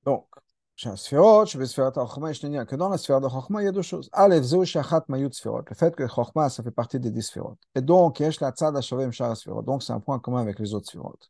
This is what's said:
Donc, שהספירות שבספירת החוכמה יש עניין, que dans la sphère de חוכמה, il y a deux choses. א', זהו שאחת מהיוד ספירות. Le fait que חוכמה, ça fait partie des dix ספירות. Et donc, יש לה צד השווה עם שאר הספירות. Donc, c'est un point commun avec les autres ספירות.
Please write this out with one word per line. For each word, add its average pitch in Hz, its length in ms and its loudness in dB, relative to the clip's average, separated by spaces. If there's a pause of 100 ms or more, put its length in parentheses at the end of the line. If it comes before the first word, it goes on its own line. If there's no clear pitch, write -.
Donc, - 340 -2 (380)
שהספירות 165 720 6
שבספירת 131 480 -2
החוכמה 139 340 -6
יש 147 140 -10
עניין, 143 220 -6
que 135 100 -8
dans 180 120 -2
la 190 100 -2
sphère 135 220 2
de 135 80 -2
חוכמה, 131 340 -4
il - 20 -2
y 196 40 2
a 190 40 -2
deux 190 100 -2
choses. - 300 -8
א', 196 280 6
זהו 165 260 2
שאחת 160 420 -2
מהיוד 135 240 -4
ספירות. 113 380 -8
Le 101 40 -10
fait 165 200 2
que 127 140 -4
חוכמה, 135 400 0
ça 120 140 -8
fait 117 80 -8
partie 117 280 -4
des 123 120 -4
dix 113 120 -4
ספירות. - 340 -10 (180)
Et - 60 0
donc, 170 400 6
יש 156 220 0
לה 135 80 0
צד 147 260 -2
השווה 135 280 -4
עם 123 80 -4
שאר 120 180 -4
הספירות. 107 340 -8
Donc, 131 180 -4
c'est - 100 -8
un 107 80 -4
point 131 180 -4
commun 123 220 -4
avec 104 200 -4
les 107 140 -4
autres 101 120 -6
ספירות. - 440 -16